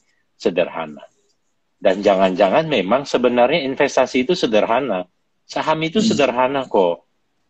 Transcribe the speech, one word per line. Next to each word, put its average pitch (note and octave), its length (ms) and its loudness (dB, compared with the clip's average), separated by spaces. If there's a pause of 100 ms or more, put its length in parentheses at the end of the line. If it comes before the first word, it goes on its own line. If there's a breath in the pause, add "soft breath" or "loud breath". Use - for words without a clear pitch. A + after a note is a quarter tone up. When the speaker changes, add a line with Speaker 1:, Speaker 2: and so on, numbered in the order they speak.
(340)
Speaker 1:
sederhana. D#2+ 720 -4 (720)
Dan G2 220 0
jangan-jangan G2 680 2
memang B2 380 0
sebenarnya B2 600 0
investasi C3 560 0
itu D3+ 120 0
sederhana. A2 720 0 (380)
Saham D#3 380 -4
itu D#3+ 160 -2
Speaker 2:
Hmm. A3 100 2
Speaker 1:
sederhana C3+ 560 0
kok. F2+ 420 0 (440)